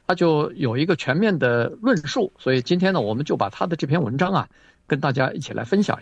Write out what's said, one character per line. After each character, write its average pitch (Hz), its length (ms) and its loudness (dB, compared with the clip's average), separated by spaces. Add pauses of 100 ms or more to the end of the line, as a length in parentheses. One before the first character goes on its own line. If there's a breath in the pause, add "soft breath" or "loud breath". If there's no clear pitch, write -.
他 185 80 0
就 156 380 2
有 120 240 -2
一 147 100 0
个 180 100 2
全 135 200 -2
面 202 200 2
的 120 320 2 (120)
论 233 160 2 (100)
述。 - 320 -2
所 131 160 0
以 127 80 2
今 180 160 0
天 190 140 2
呢， 170 80 2
我 107 120 0
们 131 120 -2
就 156 120 0
把 101 140 0
他 - 160 -4
的 170 100 -4
这 156 100 -4
篇 160 160 2
文 123 160 -2
章 185 140 2
啊， 143 160 -2 (400 soft breath)
跟 147 100 0
大 139 140 0
家 131 180 0
一 - 80 -8
起 - 140 -12
来 113 100 -6
分 185 180 2
享 - 220 0